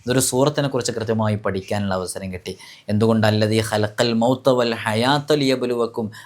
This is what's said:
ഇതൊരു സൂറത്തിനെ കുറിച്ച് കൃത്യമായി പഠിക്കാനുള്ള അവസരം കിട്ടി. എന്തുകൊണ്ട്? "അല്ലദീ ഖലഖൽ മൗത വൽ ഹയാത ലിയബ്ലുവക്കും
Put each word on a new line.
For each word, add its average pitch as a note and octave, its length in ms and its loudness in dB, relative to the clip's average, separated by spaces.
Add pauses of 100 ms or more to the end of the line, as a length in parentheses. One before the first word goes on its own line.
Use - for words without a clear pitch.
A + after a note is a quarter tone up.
ഇതൊരു B2+ 240 2
സൂറത്തിനെ C#3+ 380 0
കുറിച്ച് B2 240 -4
കൃത്യമായി A2 540 -2
പഠിക്കാനുള്ള G2 500 -4
അവസരം F#2 380 -6
കിട്ടി. F#2 220 -10 (340)
എന്തുകൊണ്ട്? A2 380 2
"അല്ലദീ G#2+ 340 2
ഖലഖൽ A2 520 0
മൗത B2+ 360 2
വൽ A#2+ 240 2
ഹയാത A#2 600 0
ലിയബ്ലുവക്കും B2 720 0 (180)